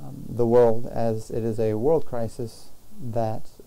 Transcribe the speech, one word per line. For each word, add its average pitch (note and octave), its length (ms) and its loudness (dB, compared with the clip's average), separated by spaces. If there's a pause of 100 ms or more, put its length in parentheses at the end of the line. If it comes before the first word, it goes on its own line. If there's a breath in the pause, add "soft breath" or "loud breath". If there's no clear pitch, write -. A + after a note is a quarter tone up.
um, C#3 240 -12
the A#2+ 180 0
world, A#2 460 6
as A2+ 380 -2
it A2+ 160 -4
is A2+ 140 -4
a A2 160 0
world C#3+ 300 2
crisis A#2 640 -6 (320)
that, A#2 480 -2 (180)